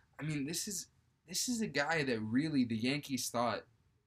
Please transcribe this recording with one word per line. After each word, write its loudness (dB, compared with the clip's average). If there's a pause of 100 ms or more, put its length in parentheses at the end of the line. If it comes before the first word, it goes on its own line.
(200)
I -6
mean, -2
this -4
is, -8 (380)
this -2
is 0
a 2
guy 2
that 2
really 2
the 0
Yankees -2
thought 0 (440)